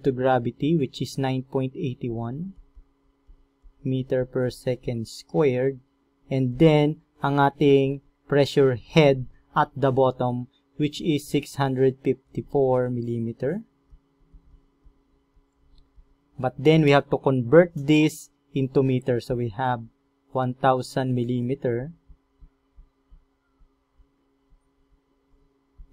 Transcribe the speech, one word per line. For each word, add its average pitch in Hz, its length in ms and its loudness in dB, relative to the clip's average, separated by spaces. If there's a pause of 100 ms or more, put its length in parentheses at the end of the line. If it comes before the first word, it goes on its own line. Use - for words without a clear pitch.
to 135 80 2
gravity, 127 640 0
which 131 240 -4
is - 160 -10
nine 131 320 -4
point 131 240 -4
eight 135 320 -8
one 123 480 -8 (1300)
meter 131 460 -4
per 127 260 -4
second 123 540 -6
squared, 135 720 -2 (500)
and 131 300 -2
then, 151 420 4 (220)
ang 143 160 0
ating 139 680 2 (240)
pressure 135 480 2
head 135 480 2 (320)
at 151 160 0
the 135 160 -2
bottom, 123 560 0 (320)
which 147 240 -4
is 147 240 -2
six - 320 -4
hundred 131 480 0
fifty-four 127 880 -2
millimeter. 120 720 -6 (2750)
But 127 240 -8
then, 156 240 4
we 143 160 4
have 139 160 -2
to 131 80 -2
convert 135 560 4
this 151 560 0 (240)
into 135 240 0
meter. 127 400 0
So, 123 160 -6
we 120 160 -6
have 123 320 -6 (480)
one 127 240 -4
thousand 131 560 0
millimeter 123 800 -4 (4000)